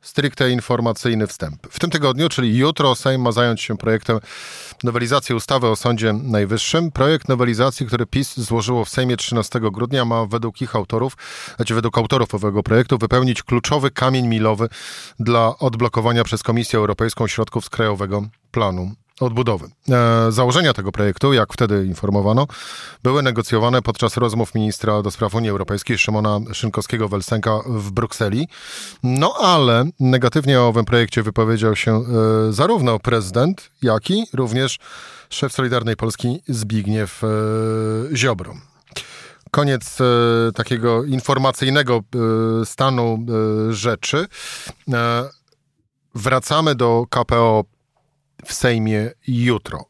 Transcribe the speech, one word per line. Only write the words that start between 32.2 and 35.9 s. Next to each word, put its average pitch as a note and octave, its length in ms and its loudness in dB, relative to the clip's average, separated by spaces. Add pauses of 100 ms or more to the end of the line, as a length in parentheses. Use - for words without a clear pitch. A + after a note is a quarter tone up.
zarówno C3+ 460 2
prezydent, A#2 720 0 (120)
jak A2 280 0
i G#3+ 220 0
również B2+ 460 -2 (520)
szef - 220 -4
Solidarnej A#2 440 -2